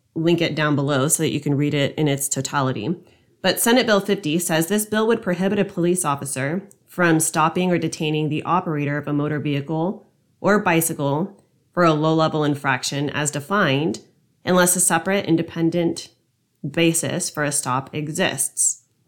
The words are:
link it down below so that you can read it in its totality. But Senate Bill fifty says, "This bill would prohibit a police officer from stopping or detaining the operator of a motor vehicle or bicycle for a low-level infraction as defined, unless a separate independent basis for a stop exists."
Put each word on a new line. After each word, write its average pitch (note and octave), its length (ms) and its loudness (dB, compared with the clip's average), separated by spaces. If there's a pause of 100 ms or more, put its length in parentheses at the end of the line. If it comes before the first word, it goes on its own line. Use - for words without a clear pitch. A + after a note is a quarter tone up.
(140)
link E3 260 2
it D#3 160 -2
down D3+ 180 2
below C#3 340 2
so D#3+ 140 0
that D#3 80 0
you D3 100 -2
can C#3+ 160 0
read D3 180 0
it C#3+ 200 0
in D3+ 140 0
its C#3 200 -2
totality. C3+ 680 -2 (440)
But F#3 200 0
Senate A#3+ 260 4
Bill G#3 140 4
fifty F#3+ 400 -2
says, E3 260 0
"This G#3+ 180 0
bill A3 220 0
would A3+ 160 2
prohibit F#3+ 380 -2
a F#3+ 40 2
police F3+ 400 0
officer C#3 640 -4 (180)
from E3 340 2
stopping E3 500 2
or E3+ 80 2
detaining D#3 500 -2
the D3+ 140 -4
operator D3 560 -2
of C#3+ 80 -8
a D3 60 -4
motor D3 260 -2
vehicle D#3 680 -4 (320)
or G3+ 180 4
bicycle E3 840 0 (320)
for F3 120 2
a D#3+ 100 6
low-level D#3 480 2
infraction C#3+ 680 -2
as D3 200 -2
defined, D#3+ 720 0 (440)
unless F3+ 300 4
a F#3 60 -2
separate F#3+ 460 0
independent E3 840 0 (600)
basis E3 600 0
for D3+ 140 -4
a C#3+ 80 -2
stop C3+ 420 -4
exists." - 880 -2 (260)